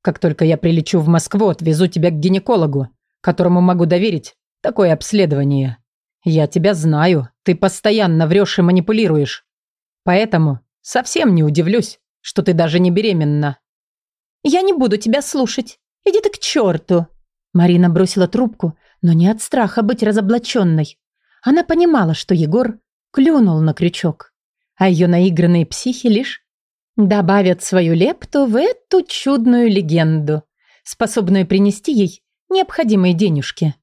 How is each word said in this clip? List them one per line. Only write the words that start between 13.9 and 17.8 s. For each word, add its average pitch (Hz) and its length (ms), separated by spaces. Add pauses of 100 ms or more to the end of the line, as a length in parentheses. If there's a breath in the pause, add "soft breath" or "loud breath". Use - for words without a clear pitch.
"Я 311 180
не 381 120
буду 247 240
тебя 226 240
слушать. - 580 (260)
Иди 403 160
ты 403 80
к - 100
чёрту". 175 680 (460)
Марина 175 360